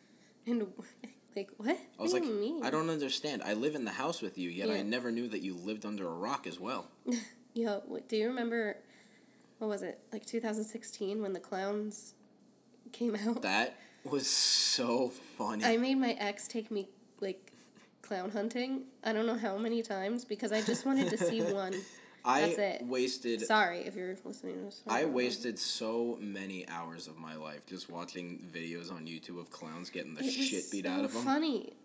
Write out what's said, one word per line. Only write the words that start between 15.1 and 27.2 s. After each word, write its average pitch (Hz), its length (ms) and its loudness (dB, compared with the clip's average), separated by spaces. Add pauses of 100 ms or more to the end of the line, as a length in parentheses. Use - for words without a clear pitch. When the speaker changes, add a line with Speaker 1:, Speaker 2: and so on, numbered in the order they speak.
Speaker 2:
funny. 120 260 0
Speaker 1:
I 226 140 6
made 262 220 4
my 240 140 4
ex 208 340 -2
take 220 240 -4
me, 202 160 -2 (340)
like, - 300 -6 (500)
clown 190 280 -2
hunting, 240 540 0 (200)
I 220 100 2
don't 220 120 4
know 226 120 2
how 208 200 0
many 226 240 2
times, 214 440 -2
because 214 260 -2
I 214 100 4
just 220 240 2
wanted 269 240 4
to 226 80 2
see 190 240 4
Speaker 2:
<laughs> 202 120 2
Speaker 1:
one. 196 200 0 (500)
Speaker 2:
I 131 180 6
Speaker 1:
That's 170 180 6
it. 196 260 0
Speaker 2:
wasted 123 560 2
Speaker 1:
Sorry 175 380 6
if 175 160 -6
you're 185 280 -4
listening 185 360 -8
to 185 60 -6
this. 202 220 -12
Speaker 2:
I 131 180 4
wasted 123 520 2
so 117 640 0
many 98 460 -6
hours 85 400 -8
of 80 100 -14
my 80 180 -10